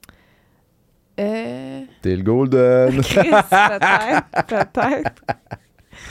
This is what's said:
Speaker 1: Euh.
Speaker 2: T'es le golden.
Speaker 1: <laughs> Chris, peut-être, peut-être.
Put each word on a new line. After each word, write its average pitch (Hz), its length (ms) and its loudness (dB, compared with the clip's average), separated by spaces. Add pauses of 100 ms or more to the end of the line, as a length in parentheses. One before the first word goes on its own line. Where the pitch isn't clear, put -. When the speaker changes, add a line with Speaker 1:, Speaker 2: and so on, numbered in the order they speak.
(1200)
Speaker 1:
Euh. 240 640 -8 (200)
Speaker 2:
T'es 92 140 -2
le 92 60 -6
golden. 127 800 2
Speaker 1:
<laughs> - 20 0
Chris, - 280 2
peut-être, 202 1160 0
peut-être. - 760 -4 (880)